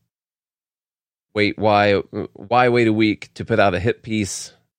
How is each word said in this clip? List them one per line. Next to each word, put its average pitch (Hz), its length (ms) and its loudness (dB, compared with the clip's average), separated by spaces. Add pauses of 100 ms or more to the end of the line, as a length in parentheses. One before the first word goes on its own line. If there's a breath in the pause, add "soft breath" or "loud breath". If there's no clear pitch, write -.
(1300)
Wait, 104 240 -2
why, 104 360 2 (400)
why 120 340 0
wait 120 200 2
a 110 40 2
week 107 420 0
to 98 100 -10
put 113 140 -2
out 98 160 4
a 87 60 -2
hit 113 220 -2
piece?" - 500 -8 (260)